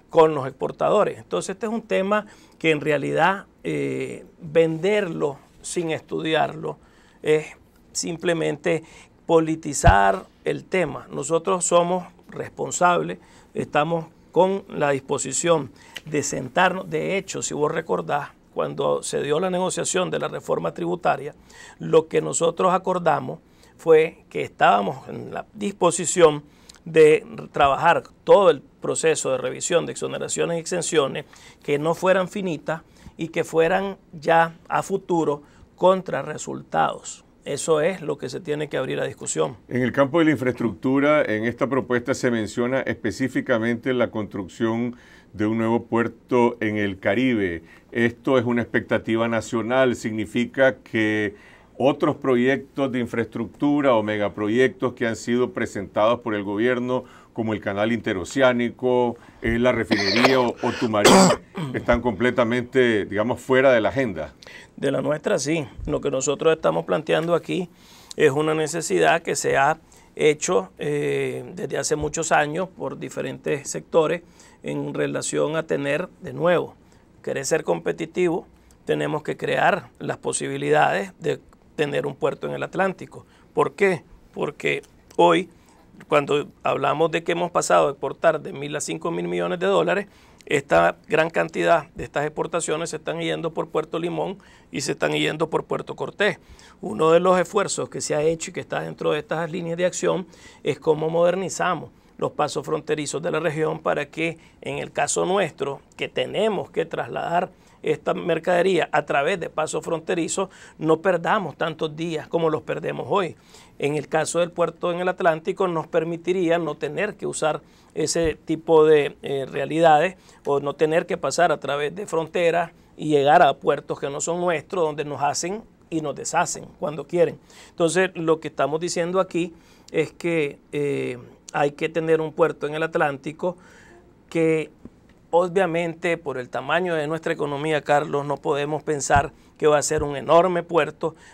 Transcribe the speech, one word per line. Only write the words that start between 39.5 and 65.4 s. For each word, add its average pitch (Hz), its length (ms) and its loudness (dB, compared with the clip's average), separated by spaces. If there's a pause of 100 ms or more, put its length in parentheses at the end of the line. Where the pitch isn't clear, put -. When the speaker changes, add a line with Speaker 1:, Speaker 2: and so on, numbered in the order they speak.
Speaker 2:
En 127 140 -2
el 117 100 0
campo 139 260 2
de 160 80 6
la 156 60 6
infraestructura, 131 880 2
en 107 220 0
esta 120 220 -2
propuesta 123 460 -2
se 127 180 0
menciona 120 500 0
específicamente 120 1120 -2
la 117 160 0
construcción 113 840 -4 (360)
de 104 140 -2
un 113 120 0
nuevo 113 260 2
puerto 117 760 0
en 107 160 -2
el 101 220 -2
Caribe. 104 640 0 (300)
Esto 120 460 0
es 113 60 2
una 120 180 0
expectativa 113 680 0
nacional, 117 680 0
significa 120 800 0
que 107 600 -2 (420)
otros 143 380 2
proyectos 135 720 0
de 123 80 -2
infraestructura 120 960 0
o 110 80 2
megaproyectos 107 920 0
que 123 120 -4
han 110 100 -2
sido 120 360 0
presentados 110 680 0
por 113 140 -4
el 104 80 -2
gobierno, 123 600 0 (280)
como 110 220 -2
el 92 60 -6
canal 104 320 0
interoceánico, 120 1200 0 (260)
eh, 117 180 0
la 123 100 4
refinería 117 720 2
o, 117 200 0
o 120 200 -2
Tumarí, 107 280 2 (340)
<coughs> 151 300 -10
están 120 280 0
completamente, 120 1040 2
digamos, 113 360 -2
fuera 131 320 4
de 117 80 6
la 101 100 2
agenda. 92 440 -4 (420)
Speaker 1:
De 139 140 -2
la 139 120 -2
nuestra, 151 360 -2
sí. 143 280 -2 (200)